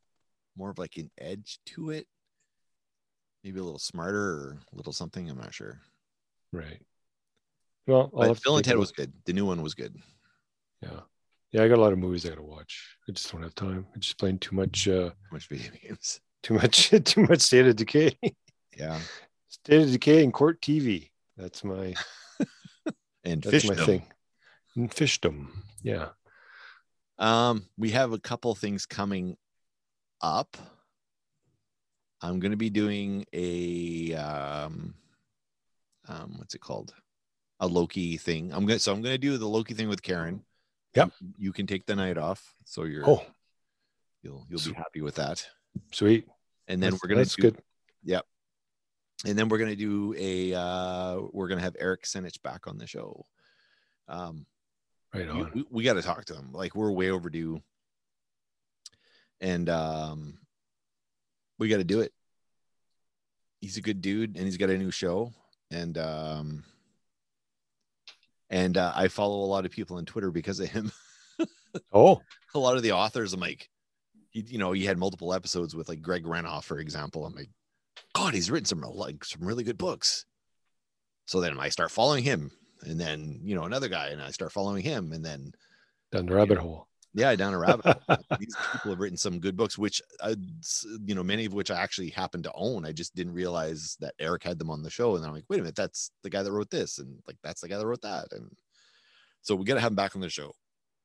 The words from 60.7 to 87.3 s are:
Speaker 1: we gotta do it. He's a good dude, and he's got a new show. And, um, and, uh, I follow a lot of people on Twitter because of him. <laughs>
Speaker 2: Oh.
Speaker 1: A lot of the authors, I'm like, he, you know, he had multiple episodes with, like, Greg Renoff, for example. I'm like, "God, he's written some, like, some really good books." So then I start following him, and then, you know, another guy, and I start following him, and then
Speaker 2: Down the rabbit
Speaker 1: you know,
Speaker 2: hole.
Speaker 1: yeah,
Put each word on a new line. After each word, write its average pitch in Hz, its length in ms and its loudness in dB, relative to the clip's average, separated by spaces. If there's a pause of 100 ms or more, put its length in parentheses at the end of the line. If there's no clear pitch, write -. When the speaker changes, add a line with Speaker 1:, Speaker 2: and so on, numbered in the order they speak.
Speaker 1:
we 110 100 0
gotta 104 140 4
do 95 180 2
it. - 120 -2 (1500)
He's 98 160 -10
a 107 40 -8
good 101 200 -2
dude, 104 340 -2
and 92 100 -4
he's 95 120 -4
got 95 120 2
a 95 80 2
new 95 140 -4
show. 95 400 -2 (400)
And, 85 260 -6
um, 78 640 -6 (1900)
and, 92 280 2
uh, 87 180 2
I 92 120 4
follow 101 360 0
a 98 40 0
lot 98 180 0
of 87 60 -6
people 90 260 -10
on 85 80 -8
Twitter 98 260 -4
because 90 280 -4
of 92 100 -4
him. 107 220 -6 (480)
<laughs> 330 80 -2 (460)
Speaker 2:
Oh. 143 280 10 (340)
Speaker 1:
A 151 40 -2
lot 127 180 4
of 123 60 0
the 110 100 4
authors, 101 400 2
I'm 92 60 -4
like, 80 300 -6 (640)
he, 113 100 -8
you 117 160 -10
know, 95 140 0
he 95 140 0
had 95 120 2
multiple 90 360 -2
episodes 87 420 -4
with, 80 140 -10
like, 82 120 -10
Greg 85 220 -2
Renoff, 82 400 -6
for 76 160 -8
example. 76 460 -8
I'm 85 100 -12
like, - 140 -14 (640)
"God, 185 180 0
he's 90 160 0
written 123 160 -2
some, 85 160 -2
like, 76 440 -10
some 82 200 -10
really 117 180 -4
good 110 140 -4
books." - 480 -2 (1000)
So - 140 -2
then 80 200 -2
I 73 100 -2
start 85 220 -2
following 135 320 2
him, 92 280 -2 (320)
and 80 160 -6
then, 78 440 -6
you 101 120 -4
know, 82 80 -4
another 123 260 -4
guy, 78 200 -4
and 73 120 -10
I 69 100 -10
start 85 200 -8
following 98 320 -4
him, 107 300 -4
and 80 120 -8
then 73 260 -12 (600)
Speaker 2:
Down 90 140 -2
the 90 100 2
rabbit 104 160 8
Speaker 1:
you 101 40 8
know, 87 60 -2
Speaker 2:
hole. 82 260 -10 (260)
Speaker 1:
yeah, 120 220 4